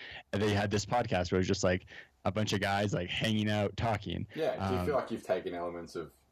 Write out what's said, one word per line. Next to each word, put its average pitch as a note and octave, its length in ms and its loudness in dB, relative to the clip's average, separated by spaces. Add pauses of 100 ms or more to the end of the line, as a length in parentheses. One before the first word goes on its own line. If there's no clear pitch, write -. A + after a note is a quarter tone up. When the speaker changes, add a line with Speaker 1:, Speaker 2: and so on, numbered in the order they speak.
(320)
Speaker 1:
they G#2 200 2
had G2+ 200 2
this G2+ 120 2
podcast A#2+ 460 2
where G2 80 4
it F#2 40 4
was F#2 60 2
just, F#2+ 140 2
like, F#2 240 2 (380)
a G2+ 80 2
bunch G#2 200 0
of G2+ 80 2
guys, G2 320 0
like, F2+ 160 -2
hanging G#2+ 400 2
out, G#2 280 2
talking. F#2+ 580 -2
Speaker 2:
Yeah, D#3 220 -2 (120)
do F#2+ 60 2
you F2+ 60 2
Speaker 1:
Um, F2+ 60 0
Speaker 2:
feel F2+ 100 2
like - 160 -2
you've A2 120 -6
taken F#2 300 -2
elements F2 400 -6
of D#2+ 160 -6 (220)